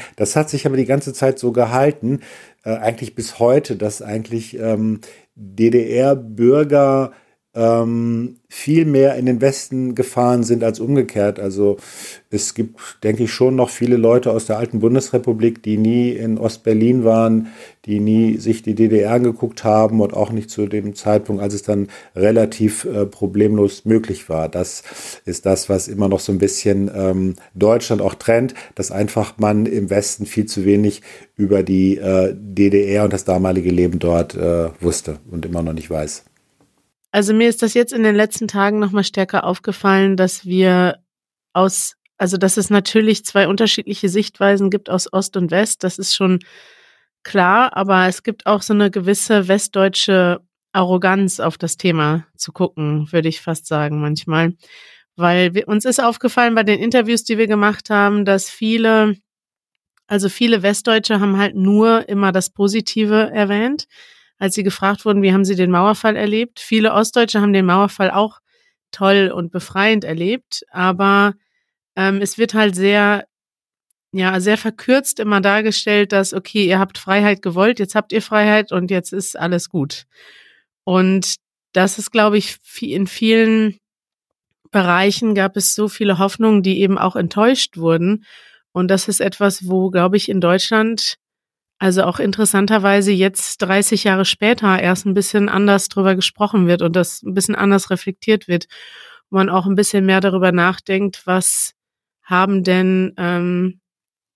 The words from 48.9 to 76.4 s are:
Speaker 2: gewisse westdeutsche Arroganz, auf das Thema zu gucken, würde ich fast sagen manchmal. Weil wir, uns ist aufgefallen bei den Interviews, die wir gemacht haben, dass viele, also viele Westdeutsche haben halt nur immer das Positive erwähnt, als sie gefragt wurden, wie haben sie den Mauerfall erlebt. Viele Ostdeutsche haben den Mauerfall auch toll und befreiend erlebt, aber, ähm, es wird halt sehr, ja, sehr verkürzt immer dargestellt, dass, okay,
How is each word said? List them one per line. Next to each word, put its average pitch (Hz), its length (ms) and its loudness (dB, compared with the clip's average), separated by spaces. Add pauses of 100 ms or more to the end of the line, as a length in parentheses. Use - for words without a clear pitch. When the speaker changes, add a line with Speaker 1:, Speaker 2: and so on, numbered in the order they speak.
Speaker 2:
gewisse 196 580 0
westdeutsche 190 920 0 (300)
Arroganz, 185 680 0
auf 160 160 -4
das - 220 -6
Thema 160 480 0 (100)
zu - 160 -12
gucken, 151 580 -4
würde 165 200 0
ich - 100 -8
fast - 260 -8
sagen 151 360 -4
manchmal. 160 500 -2 (640)
Weil 175 380 2
wir, 208 120 -2
uns 214 200 -2
ist 254 140 0
aufgefallen 233 540 0
bei 220 80 2
den 208 160 2
Interviews, 233 460 0
die 220 140 -4
wir 226 80 2
gemacht 208 420 0
haben, 202 380 2
dass 196 240 0
viele, 220 640 2 (920)
also 202 220 -2
viele 226 340 0
Westdeutsche 214 580 0
haben 196 180 0
halt 202 180 -2
nur 214 500 4
immer 202 260 -2
das 185 180 -2
Positive 214 800 0
erwähnt, 214 560 -2 (520)
als 190 140 -2
sie 214 80 -4
gefragt 196 420 -2
wurden, 202 160 2
wie 190 120 2
haben 196 120 4
sie 190 120 -2
den 180 160 0
Mauerfall 208 420 0
erlebt. 214 460 -4
Viele 220 320 0
Ostdeutsche 220 480 0
haben 202 120 2
den 190 140 4
Mauerfall 190 460 0
auch 208 260 0 (540)
toll 196 420 2
und 170 160 -8
befreiend 202 540 -2
erlebt, 170 640 -6
aber, 196 640 2 (640)
ähm, 196 260 0
es 196 160 -6
wird 226 160 -2
halt 208 220 0
sehr, 202 500 2 (880)
ja, 190 260 0
sehr 208 180 0
verkürzt 254 640 -2
immer 208 220 0
dargestellt, 208 720 0
dass, 196 220 0
okay, 196 300 -2